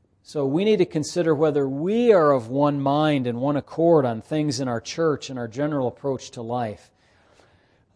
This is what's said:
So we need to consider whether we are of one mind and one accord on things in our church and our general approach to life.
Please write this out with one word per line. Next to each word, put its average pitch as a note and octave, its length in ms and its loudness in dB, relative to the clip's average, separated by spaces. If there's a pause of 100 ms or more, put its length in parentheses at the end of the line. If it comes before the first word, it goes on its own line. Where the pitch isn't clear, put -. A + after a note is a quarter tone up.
(220)
So D3 220 -6
we D3+ 220 0
need G#3+ 140 4
to F#3 40 6
consider D#3+ 500 -2
whether D3 320 0
we G3 460 2
are D#3 200 6
of A#2+ 160 0
one C#3+ 340 0
mind C#3+ 440 0
and A#2+ 140 -4
one C#3+ 160 -2
accord D#3 480 2
on A#2 160 -2
things D3+ 400 -4
in C3+ 80 -4
our A#2 140 -4
church D#3+ 480 -4
and C3 80 -10
our A#2+ 100 -8
general C#3 400 -4
approach C3 440 -8
to B2 100 -14
life. A2+ 480 -8 (1040)